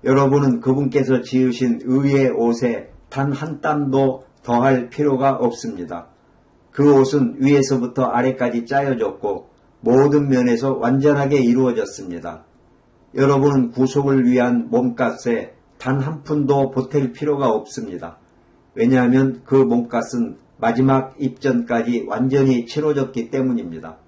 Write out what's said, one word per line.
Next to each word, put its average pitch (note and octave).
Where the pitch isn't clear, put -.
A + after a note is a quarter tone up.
여러분은 C3+
그분께서 C3
지으신 B2+
의의 C3+
옷에 A#2
단 C#3
한 C#3
땀도 C#3
더할 B2
필요가 C#3
없습니다. G#2
그 C#3+
옷은 C3
위에서부터 C3
아래까지 A#2+
짜여졌고 A#2
모든 C#3+
면에서 B2
완전하게 C#3
이루어졌습니다. G2+
여러분은 C#3
구속을 C3+
위한 B2
몸값에 A#2+
단 C3+
한 D3
푼도 C#3
보탤 C3
필요가 C#3
없습니다. F#2
왜냐하면 B2+
그 -
몸값은 A#2+
마지막 C3
입전까지 A#2+
완전히 B2+
치러졌기 C#3+
때문입니다. F2